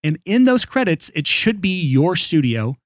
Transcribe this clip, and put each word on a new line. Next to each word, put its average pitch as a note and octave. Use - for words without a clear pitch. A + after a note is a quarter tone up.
And D3+
in A#3+
those B3+
credits, G3
it D3+
should G#3+
be F#3
your D#3
studio B2